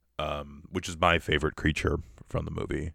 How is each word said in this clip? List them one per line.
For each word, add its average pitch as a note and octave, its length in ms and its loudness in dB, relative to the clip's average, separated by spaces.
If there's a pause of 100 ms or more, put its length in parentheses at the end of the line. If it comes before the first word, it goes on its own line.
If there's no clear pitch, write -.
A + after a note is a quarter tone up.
(200)
um, D2 500 -4
which F#2 200 -4
is E2 100 -8
my E2+ 180 6
favorite D#2 380 0
creature - 440 2 (280)
from D#2+ 160 -2
the D#2 80 -6
movie. - 440 -4